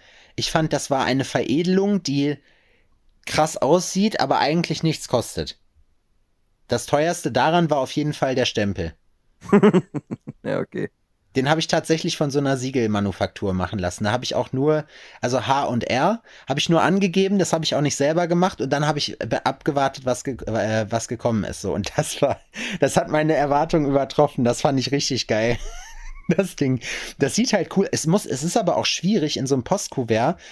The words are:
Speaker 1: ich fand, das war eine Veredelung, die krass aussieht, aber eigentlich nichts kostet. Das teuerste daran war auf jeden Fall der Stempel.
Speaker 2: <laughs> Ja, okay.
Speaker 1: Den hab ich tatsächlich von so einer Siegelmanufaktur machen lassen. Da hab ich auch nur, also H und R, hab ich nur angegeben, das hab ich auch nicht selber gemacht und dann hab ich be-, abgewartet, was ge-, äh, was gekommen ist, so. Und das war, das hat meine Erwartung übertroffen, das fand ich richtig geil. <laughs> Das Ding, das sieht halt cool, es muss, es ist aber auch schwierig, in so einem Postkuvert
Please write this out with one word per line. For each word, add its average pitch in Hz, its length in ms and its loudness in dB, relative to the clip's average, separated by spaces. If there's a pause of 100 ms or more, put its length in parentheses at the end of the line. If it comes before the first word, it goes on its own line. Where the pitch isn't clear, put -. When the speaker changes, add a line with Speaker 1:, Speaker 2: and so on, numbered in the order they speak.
(360)
Speaker 1:
ich - 140 -4
fand, 156 220 0
das - 180 -2
war 135 140 0
eine 131 200 0
Veredelung, 185 800 0
die 143 340 -2 (880)
krass 156 300 0
aussieht, 180 640 2
aber 135 180 2
eigentlich 160 440 0
nichts 160 260 -2
kostet. - 500 -4 (1080)
Das 120 180 -2
teuerste 156 460 0
daran 165 380 4
war 147 80 0
auf 131 140 -2
jeden 147 200 -2
Fall 135 220 -2
der 123 120 2
Stempel. 98 480 -2 (560)
Speaker 2:
<laughs> 175 320 6 (640)
Ja, 104 160 -2
okay. - 280 -6 (480)
Speaker 1:
Den 131 140 2
hab 160 80 4
ich 160 80 -2
tatsächlich 160 500 0
von 147 140 0
so 139 80 0
einer 139 180 2
Siegelmanufaktur 107 960 0
machen 92 260 -2
lassen. 90 260 -4
Da 104 80 0
hab 127 100 0
ich - 120 -4
auch - 180 -2
nur, 147 340 0 (340)
also 120 260 -2
H 135 180 2
und 117 200 -2
R, 170 380 0 (260)
hab 139 100 -2
ich - 100 -2
nur 165 140 4
angegeben, 190 560 2
das 170 140 0
hab 160 120 2
ich - 100 -2
auch 143 80 2
nicht 143 140 0
selber 160 320 2
gemacht 175 320 2
und 135 100 -2
dann 147 160 0
hab 151 100 2
ich - 220 -6
be-, 123 260 -4
abgewartet, 135 640 -2
was 123 180 -2
ge-, 127 120 -6 (100)
äh, 110 440 0
was 117 180 -2
gekommen 113 360 0
ist, - 160 -8
so. 90 140 -2
Und 101 220 -4
das - 260 -2
war, 131 180 0 (400)
das 139 160 2
hat 175 120 0
meine 151 260 2
Erwartung 147 520 2
übertroffen, 139 580 2
das 120 180 2
fand 139 160 2
ich 120 140 -2
richtig 143 340 -2
geil. 113 360 2
<laughs> - 60 -8 (680)
Das 190 200 -2
Ding, 131 240 0 (380)
das 139 160 0
sieht 226 200 0
halt 175 200 0
cool, 196 160 2
es - 160 -4
muss, 175 200 2
es 127 160 -4
ist 180 160 0
aber 175 180 0
auch 113 80 0
schwierig, 170 540 0
in 131 80 -4
so 135 80 0
einem 123 100 0
Postkuvert 127 760 0 (140)